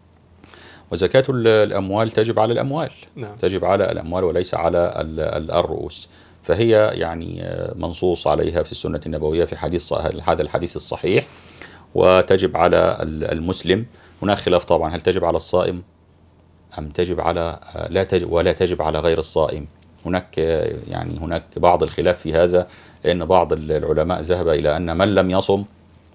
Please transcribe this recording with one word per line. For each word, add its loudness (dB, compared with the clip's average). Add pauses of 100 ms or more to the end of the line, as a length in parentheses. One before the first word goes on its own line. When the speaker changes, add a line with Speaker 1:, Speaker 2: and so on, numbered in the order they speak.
(920)
Speaker 1:
وزكاة 4
ال-، 2
الأموال 2
تجب 0
على 2
الأموال، -4 (240)
Speaker 2:
نعم. -14
Speaker 1:
تجب -2
على 2
الأموال -4
وليس 0
على 0
ال-، -6
ال-، -4
الرؤوس، -4 (340)
فهي 4
يعني، -6
آه، -6
منصوص -2
عليها 2
في -14
السنة -6
النبوية -2
في -6
حديث -4
ص-، -6 (300)
هذا 2
الحديث -4
الصحيح، -2 (680)
وتجب 4
على 4
ال-، -6
المسلم. -2 (360)
هناك 0
خلاف 2
طبعًا، 0
هل -6
تجب 0
على 0
الصائم -2 (960)
أم -10
تجب -2
على، -2 (160)
آه، -8
لا 0
تج-، 0
ولا 2
تجب 0
على -2
غير 2
الصائم؟ -2 (380)
هناك، -4
آه، -2 (100)
يعني -8
هناك -6 (140)
بعض 4
الخلاف 0
في -6
هذا، 4 (360)
لأن 0
بعض 2
ال-، -4
العلماء 0
ذهب -2
إلى 2
أن -4
من 2
لم 2
يصم 2 (520)